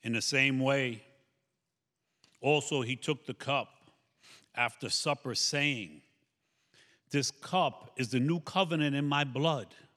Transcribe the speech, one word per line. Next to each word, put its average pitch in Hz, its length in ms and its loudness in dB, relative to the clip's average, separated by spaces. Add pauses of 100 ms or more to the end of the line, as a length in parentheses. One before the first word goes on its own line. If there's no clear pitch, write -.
In - 100 -4
the 113 100 0
same 135 380 2
way, 131 420 0 (1400)
also 143 420 2
he 123 140 -4
took 135 300 -6
the 127 80 -8
cup - 560 -6 (640)
after 120 340 -2
supper, 131 460 -2
saying, 117 680 -2 (1080)
"This 139 200 0
cup - 680 -2
is 120 140 -2
the 127 100 2
new 160 200 2
covenant 160 540 0
in 143 120 0
my 143 180 2
blood. 139 500 -2 (220)